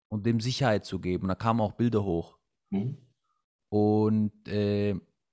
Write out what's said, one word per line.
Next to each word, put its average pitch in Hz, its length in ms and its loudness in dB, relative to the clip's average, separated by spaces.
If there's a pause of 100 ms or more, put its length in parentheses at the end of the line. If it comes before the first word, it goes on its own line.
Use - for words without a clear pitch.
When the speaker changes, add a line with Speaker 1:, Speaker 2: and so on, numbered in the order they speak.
Speaker 1:
und 107 180 -4
dem 117 140 2
Sicherheit 120 440 0
zu 92 160 -6
geben. 90 280 -2
Da 95 60 0
kamen 113 260 0
auch 104 120 0
Bilder 113 320 0
hoch. 85 340 -4 (320)
Speaker 2:
Mhm. 110 280 -4 (680)
Speaker 1:
Und, 107 800 0
äh, 104 500 0 (340)